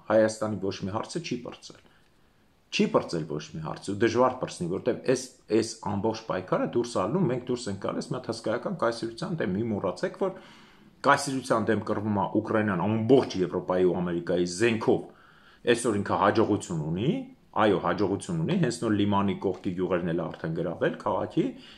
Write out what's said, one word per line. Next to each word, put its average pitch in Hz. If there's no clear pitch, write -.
Հայաստանի 107
ոչ 98
մի 95
հարցը 113
չի 143
պրծել, -
չի 208
պրծել 82
ոչ 76
մի 82
հարց, -
ու 101
դժվար 113
պրծնի, 85
որտեվ 98
այս, 135
այս 110
ամբողջ 101
պայքարը 92
դուրս -
ալնում, 123
մենք 127
դուրս 120
ենք 98
գալիս -
մի 127
հատ -
հսկայական 120
կայսրության 117
դեմ, 95
մի 107
մոռացեք, 104
որ 190
կայսրության 131
դեմ 107
կռվում 104
է 92
Ուկրաինան 107
ամբողջ 113
Եվրոպայի 92
ու 87
Ամերիկայի 87
զենքով, 107
այսօր 117
ինքը 98
հաջողություն 101
ունի, 90
այո, 101
հաջողություն 90
ունի, 131
հենց 120
նոր 110
Լիմանի 101
կողքի 95
գյուղերն 87
էլ 85
արդեն 82
գրավել 85
քաղաքի, 104